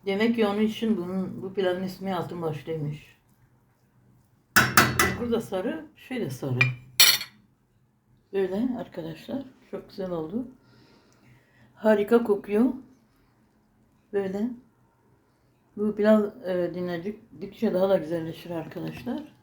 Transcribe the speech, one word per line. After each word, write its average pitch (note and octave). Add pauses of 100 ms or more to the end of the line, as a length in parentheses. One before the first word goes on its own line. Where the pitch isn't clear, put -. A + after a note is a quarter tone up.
demek A3
ki A3
onun G3+
için G#3+
bunun, F#3
bu F#3+
pilavın F#3
ismi F#3+
altın E3+
başlıymış. D3+ (1800)
Bulgur F#3+
da A3+
sarı, C4 (220)
şey B3+
de D#3+
sarı. B2+ (1700)
Böyle G3 (100)
arkadaşlar. F3+ (280)
Çok -
güzel F#3
oldu. F3 (1300)
Harika A3
kokuyor. G#3 (1500)
Böyle. G3+ (1300)
Bu G#3
pilav, G#3+ (200)
e, F3
dinledikçe F3+
daha F#3
da G3
güzelleşir D#3+
arkadaşlar. E3